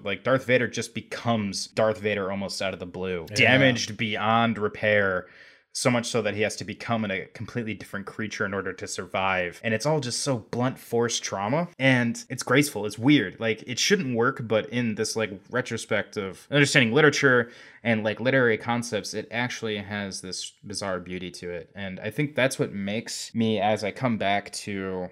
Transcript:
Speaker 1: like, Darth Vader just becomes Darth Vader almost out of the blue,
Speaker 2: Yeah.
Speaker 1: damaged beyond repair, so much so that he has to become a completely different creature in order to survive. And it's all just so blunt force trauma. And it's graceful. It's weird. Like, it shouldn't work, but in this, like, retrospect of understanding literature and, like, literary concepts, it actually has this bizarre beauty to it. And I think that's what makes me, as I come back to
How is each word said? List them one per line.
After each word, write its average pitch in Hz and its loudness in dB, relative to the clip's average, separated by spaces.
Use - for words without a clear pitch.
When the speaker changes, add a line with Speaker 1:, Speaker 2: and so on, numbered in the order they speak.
Speaker 1:
like, 101 -4
Darth 131 2
Vader 123 4
just - -6
becomes 110 -2
Darth 110 2
Vader 101 0
almost 98 -4
out 95 -2
of 87 -10
the 92 -8
blue, 90 -4
Speaker 2:
Yeah. 107 -10
Speaker 1:
damaged 120 6
beyond 110 2
repair, 101 2
so - 0
much 120 2
so 117 0
that 104 0
he 104 -2
has 104 2
to 98 -8
become 110 -2
a 95 -4
completely 110 -6
different 101 -10
creature 107 -4
in 98 -4
order 95 -4
to 101 -10
survive. 95 -2
And 117 0
it's 110 -2
all 156 2
just 123 -4
so 131 0
blunt 123 0
force 117 0
trauma. 120 -2
And 123 4
it's - -8
graceful. 127 4
It's 107 -6
weird. 117 4
Like, 113 0
it 120 -6
shouldn't 156 2
work, 120 2
but 107 2
in 117 0
this, 107 -2
like, 107 0
retrospect 110 -2
of 95 -8
understanding 135 4
literature 135 4
and, 110 0
like, 107 -2
literary 117 2
concepts, 117 -4
it 104 -8
actually 117 -4
has 101 -6
this - -10
bizarre 98 -4
beauty 90 -8
to - -10
it. 85 -10
And 92 -10
I 110 -6
think 147 -2
that's 127 2
what 135 -2
makes 101 -6
me, 110 2
as 107 2
I 95 -2
come 117 0
back 98 -2
to 95 -6